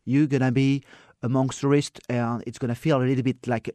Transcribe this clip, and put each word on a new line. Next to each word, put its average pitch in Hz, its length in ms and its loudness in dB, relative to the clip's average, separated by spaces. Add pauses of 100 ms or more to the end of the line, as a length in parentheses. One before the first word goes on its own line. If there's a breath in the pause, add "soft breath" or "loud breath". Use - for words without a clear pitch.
you're 143 220 2
gonna 131 260 2
be 135 300 2 (420 soft breath)
amongst 131 360 0
tourists, 143 480 0
and 120 400 -2
it's 120 100 -14
gonna 120 160 -4
feel 143 260 0
a 127 40 2
little 127 180 0
bit 123 240 -4
like, 117 280 -4